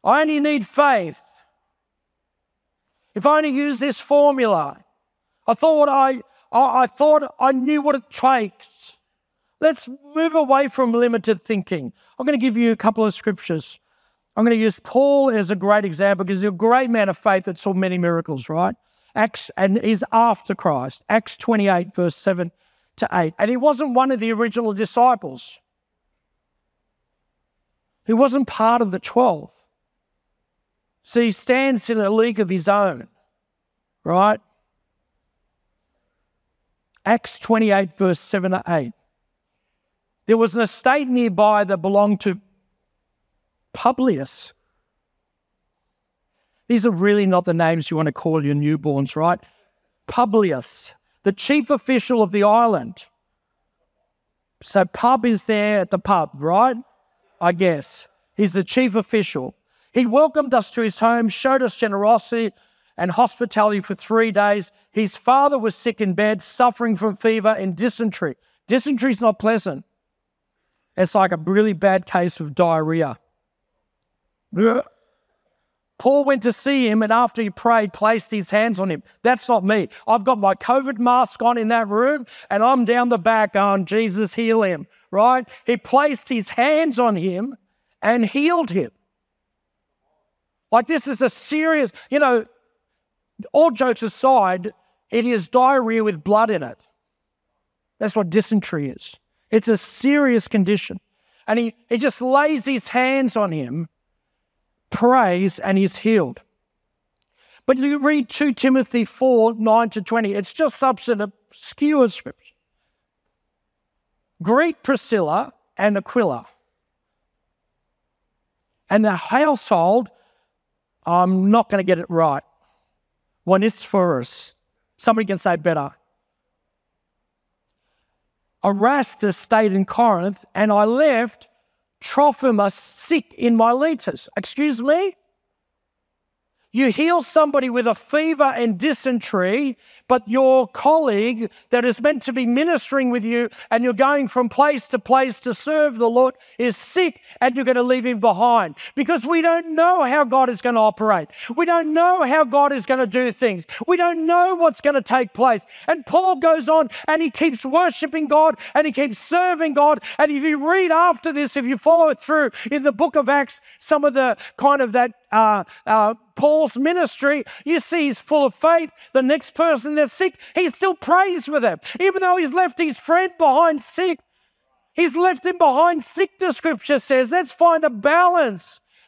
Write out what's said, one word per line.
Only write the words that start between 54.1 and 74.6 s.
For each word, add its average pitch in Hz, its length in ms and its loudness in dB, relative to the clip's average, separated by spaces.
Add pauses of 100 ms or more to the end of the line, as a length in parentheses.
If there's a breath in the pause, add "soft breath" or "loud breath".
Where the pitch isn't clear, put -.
So 190 220 0
pub 247 400 0
is 226 200 0
there 208 360 0
at 175 100 -4
the 185 80 -2
pub, 175 360 0
right? 196 420 2 (640)
I 175 100 2
guess. 170 560 -2 (280)
He's 196 180 0
the 190 100 -2
chief 247 320 0
official. 190 580 -4 (380)
He 247 140 2
welcomed 285 480 2
us 226 180 0
to 240 100 -4
his 214 180 -4
home, 233 280 2
showed 262 340 0
us 226 140 -4
generosity 214 760 0 (460)
and 175 140 -4
hospitality 214 680 0
for 196 120 -10
three 226 380 -2
days. 202 400 0 (200)
His 208 260 -2
father 277 420 2
was 214 160 -4
sick - 240 -6
in 196 140 -2
bed, 208 280 0
suffering 233 540 -2
from 196 220 -4
fever 220 320 0
and 196 260 -4
dysentery. 196 640 -4 (300)
Dysentery 254 440 0
is 208 100 -4
not 220 180 0
pleasant. 208 440 -4 (1120)
It's 185 200 -2
like 190 180 2
a 165 40 -6
really 196 360 0
bad 190 320 0
case 180 340 -2
of 147 160 -10
diarrhea. 160 640 0 (1400)
Blech. 226 280 2 (1200)